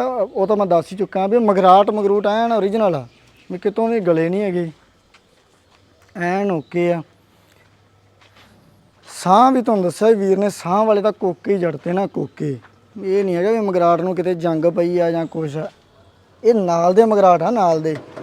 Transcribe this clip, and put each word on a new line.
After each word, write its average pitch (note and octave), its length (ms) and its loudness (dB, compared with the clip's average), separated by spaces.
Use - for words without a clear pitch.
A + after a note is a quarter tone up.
ਉਹ A#3 420 -4
ਤਾਂ G#3 80 0
ਮੈਂ G3+ 100 0
ਦੱਸ E3+ 260 0
ਹੀ F#3+ 60 -14
ਚੁੱਕਾ F#3+ 300 -4
ਵੀ A3 100 2
ਮਗਰਾਟ G3 520 6
ਮਗਰੂਟ G#3 380 0
ਐਨ A#3 240 0
ਓਰੀਜਨਲ G3+ 440 0
ਆ, B2+ 100 -8
ਵੀ F3+ 80 -10
ਕਿਤੋਂ A3 300 -2
ਵੀ A#3 120 -2
ਗਲੇ E3 300 0
ਨਹੀਂ G3 120 -2
ਹੈਗੇ, F3+ 280 -4
ਐਨ F#3+ 360 -2
ਓਕੇ F3 420 -2
ਆ। E3 80 -6
ਸਾਹ A3 440 2
ਵੀ B3+ 100 0
ਤੁਹਾਨੂੰ G#3+ 220 0
ਦੱਸਿਆ F#3+ 260 0
ਵੀਰ G3 280 2
ਨੇ, G3+ 120 0
ਸਾਹ F#3+ 360 -2
ਵਾਲੇ G#3 160 2
ਤਾਂ G#3 180 0
ਕੋਕੇ F#3+ 340 -2
ਹੀ G3 60 0
ਜੜਤੇ E3+ 340 -4
ਨਾ, F#3+ 140 -2
ਕੋਕੇ। C#3+ 500 -8
ਇਹ G3 200 0
ਨਹੀਂ F#3 120 -2
ਹੈਗਾ F#3+ 160 0
ਵੀ A3+ 80 0
ਮਗਰਾਟ F3 420 2
ਨੂੰ F3+ 140 -4
ਕਿਤੇ F3+ 200 -2
ਜੰਗ E3 300 -2
ਪਈ F3 340 0
ਆ E3+ 120 0
ਜਾਂ E3 140 -4
ਕੁਛ D#3 320 -8
ਆ। D#3 120 -8
ਇਹ A3+ 100 4
ਨਾਲ F3 400 0
ਦੇ A3+ 120 4
ਮਗਰਾਟ F#3+ 380 4
ਆ, G3 80 -2
ਨਾਲ F3 300 0
ਦੇ। D#3 140 -4